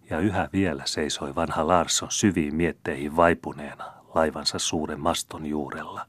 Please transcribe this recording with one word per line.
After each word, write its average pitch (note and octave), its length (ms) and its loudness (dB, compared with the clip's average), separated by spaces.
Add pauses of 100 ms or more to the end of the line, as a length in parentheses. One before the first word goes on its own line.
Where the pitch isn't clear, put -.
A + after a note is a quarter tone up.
(100)
ja D#2 80 -2
yhä F#2 340 0
vielä F2 340 0
seisoi C#2+ 480 -4
vanha D#2+ 320 0
Larsson E2 460 2
syviin D#2 420 2
mietteihin D2+ 600 -2
vaipuneena D2+ 760 2 (220)
laivansa D#2 440 0
suuren D#2 420 -2
maston D#2+ 460 -2
juurella. D2+ 640 -6